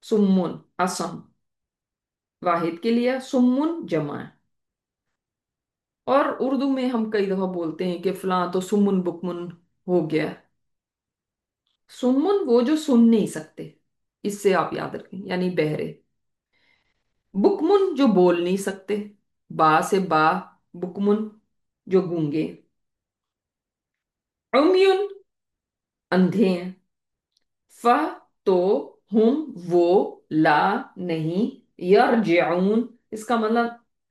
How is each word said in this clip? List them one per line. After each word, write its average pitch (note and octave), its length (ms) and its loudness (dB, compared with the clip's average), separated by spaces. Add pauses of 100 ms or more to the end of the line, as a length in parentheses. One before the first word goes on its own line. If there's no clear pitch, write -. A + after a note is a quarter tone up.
सुम्मुन F#3+ 640 0 (140)
असम, F3 440 -4 (1200)
वाहिद E3+ 380 -2
के A3+ 100 -2
लिए B3 300 0
सुम्मुन C4+ 640 0
जमा D3 320 -4
है। - 220 -18 (1700)
और C#4 320 0
उर्दू C4+ 320 -2
में C4 180 -2
हम A3+ 220 -2
कई G3+ 160 -2
दफा F#3+ 200 -2
बोलते F3 380 -6
हैं F3 180 -6
कि F#3 100 -2
फलां F3+ 380 -4
तो F#3 100 -4
सुम्मुन G3 420 0
बुकमुन F3 600 -8 (260)
हो F3 180 0
गया। D#3 300 -4 (1500)
सुम्मुन D4 560 0
वो A#3+ 180 4
जो D4 140 0
सुन A#3 320 4
नहीं G#3+ 180 4
सकते, - 540 -14 (440)
इससे G3+ 280 0
आप E3+ 220 0
याद - 220 -8
रखें, F#3+ 300 -16
यानी F3+ 240 -2
बहरे। D#3 540 -4 (1300)
बुकमुन F#4 580 2
जो C4+ 120 2
बोल F3+ 380 4
नहीं F#3 120 -2
सकते, G3+ 600 -8 (360)
बा D#3 280 4
से F#3 180 0
बा, E3 340 2 (440)
बुकमुन G3+ 640 -4 (480)
जो F3+ 140 2
गूंगे। D#3+ 640 -4 (1900)
उम्युन F#4+ 640 2 (920)
अंधे F#3 360 2
हैं। F#3 340 -6 (1000)
फ़, D4 380 0 (260)
तो, F#3+ 420 2 (240)
हुम, B3 440 2
वो, F3 760 0
ला, D#3+ 640 2
नहीं, F3 640 -4 (180)
यरजिऊन, F#3+ 1160 2 (140)
इसका A3+ 240 -4
मतलब A#3 480 -2 (260)